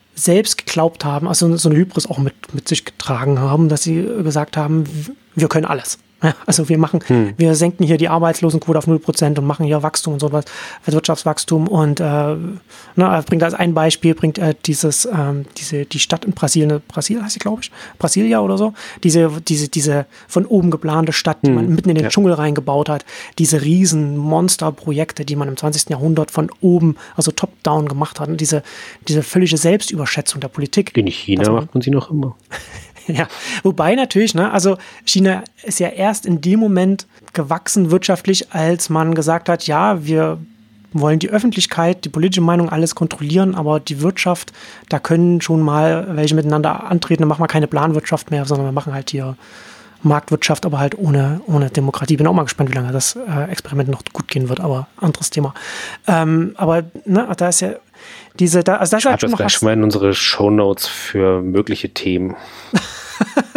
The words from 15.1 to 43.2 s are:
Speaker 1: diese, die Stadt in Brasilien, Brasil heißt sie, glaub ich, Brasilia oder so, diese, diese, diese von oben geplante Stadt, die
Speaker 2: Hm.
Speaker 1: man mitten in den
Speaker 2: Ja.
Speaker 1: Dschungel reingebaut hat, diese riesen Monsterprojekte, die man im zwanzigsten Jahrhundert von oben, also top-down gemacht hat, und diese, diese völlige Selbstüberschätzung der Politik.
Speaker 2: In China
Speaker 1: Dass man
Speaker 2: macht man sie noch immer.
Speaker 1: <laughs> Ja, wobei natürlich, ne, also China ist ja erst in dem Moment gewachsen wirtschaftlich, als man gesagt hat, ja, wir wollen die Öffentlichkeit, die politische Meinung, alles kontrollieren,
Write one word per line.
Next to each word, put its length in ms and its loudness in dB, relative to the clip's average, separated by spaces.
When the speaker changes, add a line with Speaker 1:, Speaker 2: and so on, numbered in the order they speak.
Speaker 1:
diese, 300 -6
die 140 -6
Stadt 240 -2
in 80 -2
Brasilien, 560 2
Brasil 340 -4
heißt 120 -6
sie, 40 -12
glaub 220 -4
ich, 100 -12
Brasilia 400 2
oder 180 0
so, 160 0
diese, 260 6
diese, 220 -2
diese 380 0
von 180 0
oben 280 4
geplante 400 0
Stadt, 300 -2
die 80 6
Speaker 2:
Hm. 40 6
Speaker 1:
man 140 2
mitten 220 2
in 40 4
den 120 2
Speaker 2:
Ja. 40 -2
Speaker 1:
Dschungel 220 4
reingebaut 560 0
hat, 160 -4
diese 240 2
riesen 540 2
Monsterprojekte, 1080 -2
die 120 -6
man 100 -2
im 100 -8
zwanzigsten 360 -2
Jahrhundert 400 0
von 180 -2
oben, 360 4
also 160 0
top-down 560 -2
gemacht 320 -4
hat, 100 -6
und 120 -4
diese, 240 -2
diese 160 0
völlige 340 2
Selbstüberschätzung 840 -2
der 80 -8
Politik. 480 -2
Speaker 2:
In 100 2
China 360 -2
Speaker 1:
Dass 60 4
man 140 4
Speaker 2:
macht 140 -8
man 60 0
sie 80 0
noch 200 0
immer. 300 -2
Speaker 1:
<laughs> 60 -20
Ja, 160 -2
wobei 320 2
natürlich, 400 2
ne, 180 0
also 240 2
China 360 2
ist 180 -4
ja 80 0
erst 380 -2
in 160 0
dem 180 2
Moment 460 2
gewachsen 580 0
wirtschaftlich, 640 0
als 380 0
man 240 2
gesagt 340 0
hat, 180 0
ja, 380 0
wir 320 0
wollen 260 2
die 120 -4
Öffentlichkeit, 720 0
die 60 -6
politische 320 0
Meinung, 260 2
alles 260 0
kontrollieren, 600 0